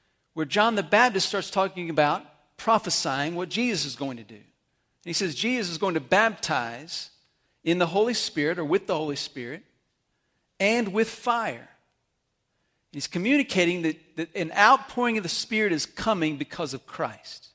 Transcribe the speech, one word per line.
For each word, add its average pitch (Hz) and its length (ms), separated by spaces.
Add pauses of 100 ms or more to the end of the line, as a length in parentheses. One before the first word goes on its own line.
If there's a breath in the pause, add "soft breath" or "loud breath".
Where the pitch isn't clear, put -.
(340)
where 156 120
John 214 300
the 196 80
Baptist 208 440
starts 190 220
talking 180 400
about 151 340 (320)
prophesying 165 800
what 175 140
Jesus 208 360
is 131 120
going 135 220
to 113 40
do. 107 140
And 104 80 (580)
he 170 100
says, 165 220
"Jesus 220 380
is 160 60
going 185 160
to 160 60
baptize 156 1120 (540)
in 170 140
the 175 80
Holy 214 280
Spirit 160 460
or 160 40
with 180 220
the 180 100
Holy 151 200
Spirit 131 480 (960)
and 208 320
with 220 160
fire." 214 600 (1200)
He's 143 160
communicating 180 720
that, - 340
that 165 200
an 165 200
outpouring 240 600
of 208 80
the 165 40
Spirit 214 440
is 151 140
coming 165 500
because 139 380
of - 120
Christ. - 680